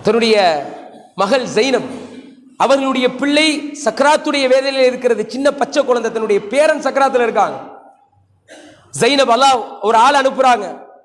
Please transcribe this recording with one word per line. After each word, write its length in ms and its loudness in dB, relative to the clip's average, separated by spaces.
தன்னுடைய 640 2
மகள் 300 0
ஜைனப், 340 0
அவர்களுடைய 580 0
பிள்ளை 720 -2
சக்கராத்துடைய 560 0
வேதனையில் 440 0
இருக்கிறது, 420 0
சின்ன 240 -2
பச்சை 340 -2
குழந்தை, 260 -2
தன்னுடைய 360 -2
பேரன் 340 2
சக்கராத்துல 400 0
இருக்காங்க. 360 0
ஜைனப் 300 2
அல்லாஹ் 340 2
ஒரு 160 2
ஆள் 180 6
அனுப்புறாங்க 600 0